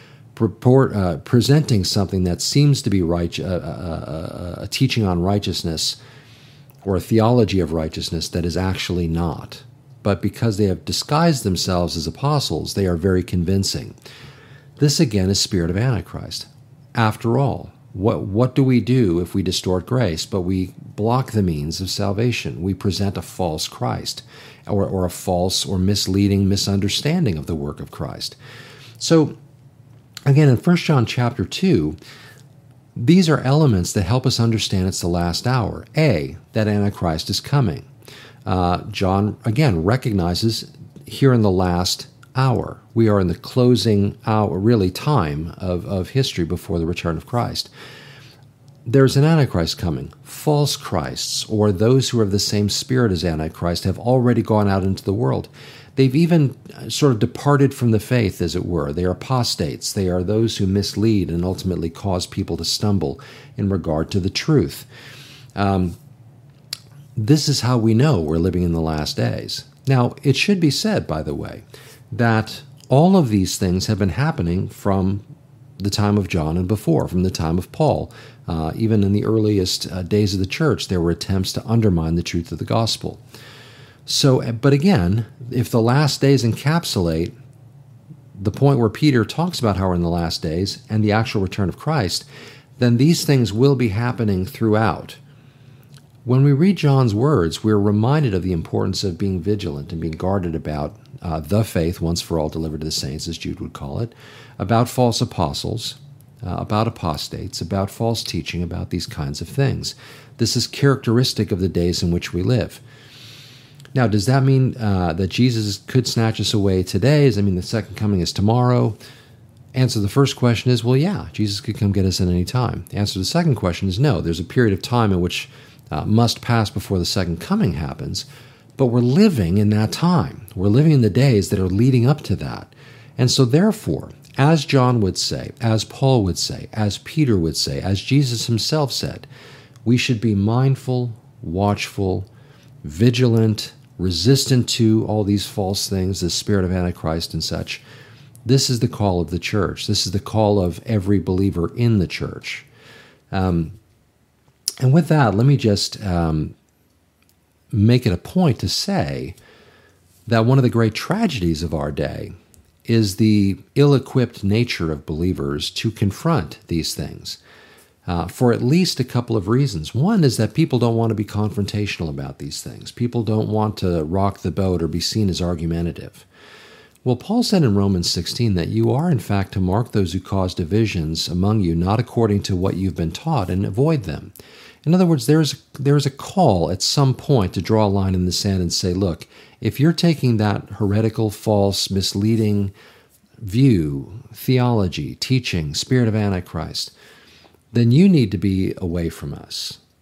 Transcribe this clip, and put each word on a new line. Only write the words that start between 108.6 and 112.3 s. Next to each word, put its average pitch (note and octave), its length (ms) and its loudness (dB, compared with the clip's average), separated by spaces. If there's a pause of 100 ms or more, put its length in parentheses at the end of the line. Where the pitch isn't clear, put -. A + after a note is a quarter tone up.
about F2+ 260 -8
these F2 160 -6
kinds - 360 -8
of - 60 -10
things. C3 460 -2 (440)
This - 180 -2
is A#2+ 100 -2
characteristic B2 880 0
of F#2 80 -2
the F#2 100 0
days E2+ 320 0
in F2 100 0
which F2 220 -4